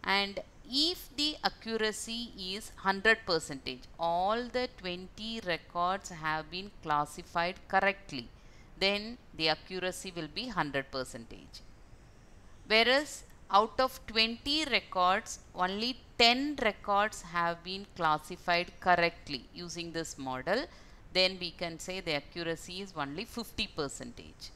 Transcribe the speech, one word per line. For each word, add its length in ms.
And 360
if 460
the 260
accuracy 880
is 220
hundred 500
percentage, 540
all 440
the 120
twenty 640
records 640
have 400
been 220
classified 760
correctly, 640
then 380
the 120
accuracy 680
will 180
be 140
hundred 420
percentage. 720
Whereas 580
out 280
of 280
twenty 580
records, 760
only 420
ten 440
records 640
have 400
been 220
classified 840
correctly 720
using 380
this 260
model, 480
then 280
we 100
can 280
say 200
the 140
accuracy 680
is 140
only 300
fifty 500
percentage. 800